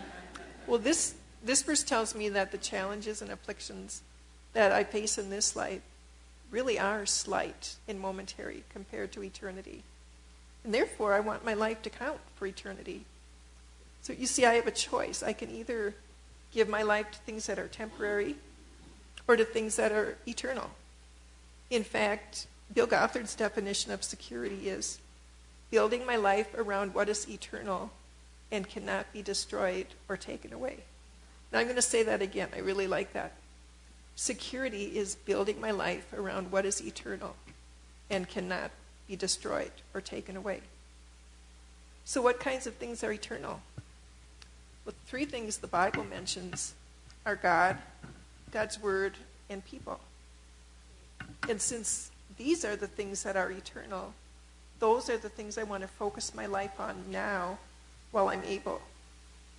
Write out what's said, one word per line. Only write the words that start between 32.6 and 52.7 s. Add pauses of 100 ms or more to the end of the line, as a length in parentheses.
like
that. (840)
Security
is
building
my
life
around
what
is
eternal (720)
and
cannot (360)
be
destroyed (220)
or
taken
away. (1400)
So
what
kinds
of
things
are
eternal? (1200)
Well, (100)
three
things
the
Bible
mentions (520)
are
God, (760)
God's
word, (360)
and
people. (1500)
And
since (280)
these
are